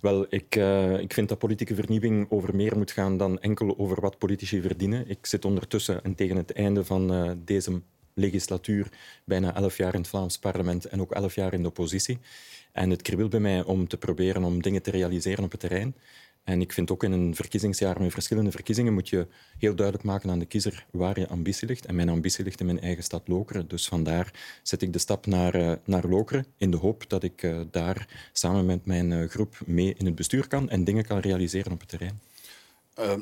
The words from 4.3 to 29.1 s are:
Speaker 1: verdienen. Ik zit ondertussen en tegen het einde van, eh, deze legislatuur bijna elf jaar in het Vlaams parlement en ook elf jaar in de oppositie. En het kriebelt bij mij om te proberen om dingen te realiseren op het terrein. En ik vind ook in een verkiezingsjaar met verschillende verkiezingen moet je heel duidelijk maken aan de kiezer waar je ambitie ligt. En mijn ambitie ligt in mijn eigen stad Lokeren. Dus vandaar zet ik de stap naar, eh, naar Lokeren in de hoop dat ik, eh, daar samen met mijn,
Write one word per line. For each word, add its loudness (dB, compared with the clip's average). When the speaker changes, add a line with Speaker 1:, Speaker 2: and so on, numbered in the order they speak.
Speaker 1:
verdienen. -2
Ik -8
zit -2
ondertussen 0
en -4
tegen 0
het -2
einde 2
van, 2
eh, 0
deze 0
legislatuur 0
bijna 0
elf 0
jaar 0
in 0
het -4
Vlaams -4
parlement -2
en -4
ook -4
elf -2
jaar 0
in 0
de 0
oppositie. -2
En 0
het 2
kriebelt 0
bij 2
mij 2
om 0
te -6
proberen 0
om 2
dingen 0
te -2
realiseren 0
op -2
het -10
terrein. -2
En 2
ik -2
vind 0
ook -2
in 2
een 2
verkiezingsjaar 0
met 2
verschillende 0
verkiezingen 0
moet 0
je 0
heel 2
duidelijk 0
maken -2
aan 0
de -2
kiezer -4
waar 0
je 0
ambitie -4
ligt. -6
En -4
mijn 4
ambitie 0
ligt -6
in -2
mijn 0
eigen -4
stad -6
Lokeren. -2
Dus -4
vandaar 0
zet -4
ik 0
de -2
stap -2
naar, 4
eh, 4
naar 2
Lokeren 2
in 2
de 2
hoop 0
dat -2
ik, -6
eh, -2
daar -2
samen 2
met 0
mijn, 2